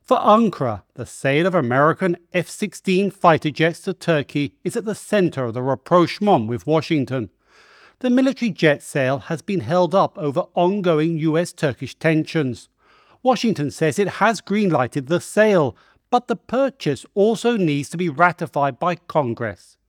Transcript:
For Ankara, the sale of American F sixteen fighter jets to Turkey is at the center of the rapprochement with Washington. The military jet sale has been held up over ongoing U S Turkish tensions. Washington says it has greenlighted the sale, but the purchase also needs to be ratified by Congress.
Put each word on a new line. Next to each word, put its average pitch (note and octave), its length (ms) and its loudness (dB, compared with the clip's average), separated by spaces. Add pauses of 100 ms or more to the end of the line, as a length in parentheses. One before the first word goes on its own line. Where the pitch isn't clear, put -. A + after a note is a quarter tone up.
For - 160 2
Ankara, F#3 680 2 (100)
the A#2+ 120 -10
sale C#3+ 400 0
of F#3 100 0
American D3+ 600 2 (160)
F E3+ 160 -2
sixteen F#3+ 640 -2
fighter D#3 400 2
jets D#3+ 300 -2
to F#3+ 120 -6
Turkey D3 680 -2
is F3+ 140 -6
at G3+ 80 -6
the G#3+ 100 -4
center F3 500 -2
of A2+ 80 -6
the B2+ 100 -6
rapprochement D#3+ 840 0
with A#2+ 180 -6
Washington. C3+ 640 -2 (680)
The B3+ 100 -2
military B3 420 2
jet D3+ 300 2
sale C3+ 380 -2
has - 220 -8
been G3 180 -4
held E3 340 0
up F3+ 240 0
over D3+ 360 -4
ongoing F3 640 0
U D#3 200 0
S F3 160 -2
Turkish C3+ 420 -4
tensions. D#3 760 -2 (540)
Washington G3 460 0
says D#3 300 -2
it F#3+ 180 -2
has G#3 240 0
greenlighted D3+ 640 0
the E3 160 -2
sale, G3 540 2 (340)
but B3 180 0
the A#3 80 -2
purchase A#3 800 -4
also A3+ 420 2
needs D3 340 0
to E3+ 80 -10
be F3+ 120 -2
ratified D3 720 0
by F3 160 0
Congress. A#2+ 840 -4 (120)